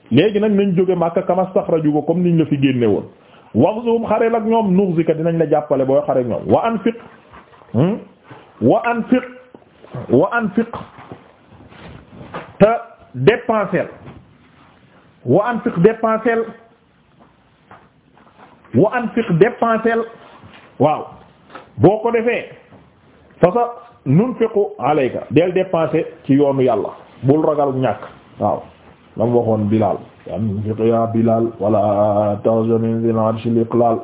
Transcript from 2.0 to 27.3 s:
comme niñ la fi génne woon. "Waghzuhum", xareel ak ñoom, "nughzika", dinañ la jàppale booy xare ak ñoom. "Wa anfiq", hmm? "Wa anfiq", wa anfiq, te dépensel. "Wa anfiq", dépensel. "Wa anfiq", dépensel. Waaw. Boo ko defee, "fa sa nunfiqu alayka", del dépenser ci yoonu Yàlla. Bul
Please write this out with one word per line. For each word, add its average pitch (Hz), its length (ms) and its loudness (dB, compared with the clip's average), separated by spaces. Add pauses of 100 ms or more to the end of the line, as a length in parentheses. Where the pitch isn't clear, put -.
comme 170 180 -2
niñ 170 140 2
la 156 80 2
fi 147 160 -2
génne 127 240 2
woon. 98 200 0 (500)
"Waghzuhum", 226 500 2
xareel 226 300 0
ak 220 100 -2
ñoom, 214 300 2
"nughzika", 170 380 2
dinañ 165 240 -2
la 160 120 2
jàppale 147 360 0
booy 135 200 2
xare 135 140 0
ak 123 80 -2
ñoom. 98 200 -4
"Wa 113 180 4
anfiq", 226 300 -2 (760)
hmm? 170 240 0 (640)
"Wa 147 240 4
anfiq", 240 380 -2 (840)
wa 151 240 2
anfiq, 226 340 -2 (1900)
te 208 80 6 (480)
dépensel. 170 720 0 (1400)
"Wa 151 240 2
anfiq", 226 300 -4
dépensel. 220 640 2 (2250)
"Wa 160 200 4
anfiq", 226 440 -2
dépensel. 226 640 0 (800)
Waaw. 135 260 0 (720)
Boo 190 260 6
ko 233 80 -2
defee, 226 380 -2 (920)
"fa 180 120 4
sa 240 100 0 (420)
nunfiqu 208 720 0
alayka", 127 520 -2
del 170 220 2
dépenser 170 520 -2 (200)
ci 139 80 2
yoonu 139 280 2
Yàlla. 113 280 0 (340)
Bul 143 220 4